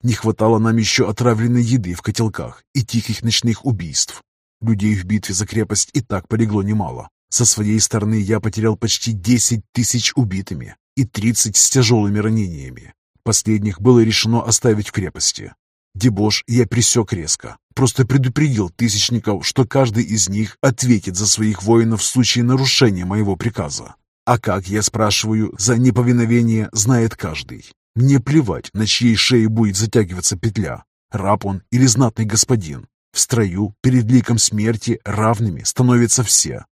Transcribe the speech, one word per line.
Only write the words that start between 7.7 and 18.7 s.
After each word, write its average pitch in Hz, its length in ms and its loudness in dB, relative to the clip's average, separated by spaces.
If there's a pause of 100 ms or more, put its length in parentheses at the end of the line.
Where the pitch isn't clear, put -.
стороны 107 360 0
я 107 240 0
потерял 110 380 -2
почти - 340 -4
десять 110 500 2 (120)
тысяч 107 420 0
убитыми 95 600 -4 (200)
и 139 100 2
тридцать 107 500 -2
с - 140 4
тяжёлыми 107 480 2
ранениями. 104 760 -4 (300)
Последних 107 560 0
было 120 200 6
решено 113 420 2
оставить 107 460 0
в - 40 -14
крепости. - 640 -6 (400)
Дебош 104 540 0
я 117 180 4
пресёк 113 480 0
резко, - 440 -8 (180)
просто 127 300 2
предупредил 127 640 0
тысячников, 110 760 -2